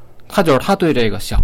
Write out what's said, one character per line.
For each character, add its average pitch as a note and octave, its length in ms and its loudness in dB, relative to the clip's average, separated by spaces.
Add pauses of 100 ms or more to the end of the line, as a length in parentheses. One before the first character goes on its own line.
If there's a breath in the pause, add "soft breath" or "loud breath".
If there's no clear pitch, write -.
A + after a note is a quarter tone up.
(280 soft breath)
他 - 160 0
就 D#3+ 100 2
是 C3 60 4
他 G3 160 -2
对 F3 180 2
这 A#2+ 160 0
个 G#2 120 -4
小 - 240 -4